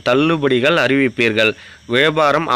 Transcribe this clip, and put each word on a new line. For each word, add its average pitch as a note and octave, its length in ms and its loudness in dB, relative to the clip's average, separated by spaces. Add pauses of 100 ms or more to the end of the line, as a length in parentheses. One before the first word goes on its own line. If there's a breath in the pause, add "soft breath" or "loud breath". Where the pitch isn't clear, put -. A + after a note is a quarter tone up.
தள்ளுபடிகள் C#3+ 760 0
அறிவிப்பீர்கள். A#2 680 0 (420 loud breath)
வியாபாரம் D3+ 640 0